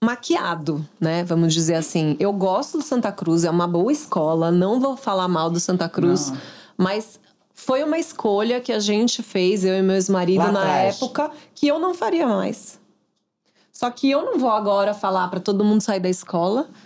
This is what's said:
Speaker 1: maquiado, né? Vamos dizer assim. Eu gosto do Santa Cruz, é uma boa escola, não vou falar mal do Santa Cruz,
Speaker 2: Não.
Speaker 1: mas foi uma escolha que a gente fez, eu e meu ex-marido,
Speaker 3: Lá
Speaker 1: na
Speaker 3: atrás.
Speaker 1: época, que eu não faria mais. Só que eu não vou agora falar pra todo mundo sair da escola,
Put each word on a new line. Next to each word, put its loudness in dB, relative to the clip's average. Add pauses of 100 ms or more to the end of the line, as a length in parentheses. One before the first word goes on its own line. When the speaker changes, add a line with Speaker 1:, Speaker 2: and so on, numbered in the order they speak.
Speaker 1:
maquiado, -2 (160)
né? 0
Vamos 2
dizer 2
assim. 0
Eu 2
gosto 0
do -2
Santa -2
Cruz, 0
é 2
uma 2
boa 2
escola, 0
não 4
vou 0
falar -2
mal 0
do -2
Santa -2
Cruz, 0
Speaker 2:
Não. -8 (400)
Speaker 1:
mas -2 (360)
foi -2
uma 0
escolha -2
que -6
a 0
gente 0
fez, 0
eu 2
e 2
meu 2
ex-marido, 2
Speaker 3:
Lá 2
Speaker 1:
na 2
Speaker 3:
atrás. 2
Speaker 1:
época, -4 (240)
que 0
eu 2
não -2
faria 0
mais. -4 (960)
Só -4
que 0
eu 2
não -2
vou 2
agora 2
falar -2
pra -4
todo 0
mundo 4
sair -2
da -2
escola, -2 (160)